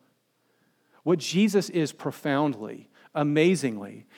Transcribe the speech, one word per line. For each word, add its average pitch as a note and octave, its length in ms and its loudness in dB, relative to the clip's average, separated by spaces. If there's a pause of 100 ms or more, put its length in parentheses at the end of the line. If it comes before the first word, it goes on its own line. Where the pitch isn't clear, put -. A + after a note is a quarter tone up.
(1040)
What E3+ 160 2
Jesus F#3+ 500 2
is D#3 240 -2
profoundly, C3+ 960 -4 (240)
amazingly, D3 920 0 (120)